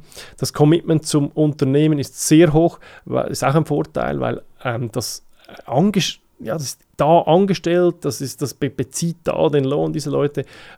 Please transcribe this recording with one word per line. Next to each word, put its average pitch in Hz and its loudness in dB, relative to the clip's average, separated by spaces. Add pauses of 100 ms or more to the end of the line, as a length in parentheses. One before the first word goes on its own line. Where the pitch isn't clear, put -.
(380)
Das - -6
Commitment 156 2
zum 143 0
Unternehmen 151 0
ist - -8
sehr 160 6
hoch, 165 2 (260)
weil, - -4
ist - -6
auch 135 0
ein 160 2
Vorteil, 143 -4
weil, 123 -4 (220)
ähm, 120 -4
das, - -8 (240)
äh, - -20
anges-, 190 0 (220)
ja, 110 -8
das 147 -6
ist - -12 (160)
da 156 4
angestellt, 175 2
das - -6
ist, 131 -8
das 143 -6
be-, 143 -4
bezieht - -6
da - 0
den 143 2
Lohn 156 -2
dieser 147 -6
Leute 139 -2 (340)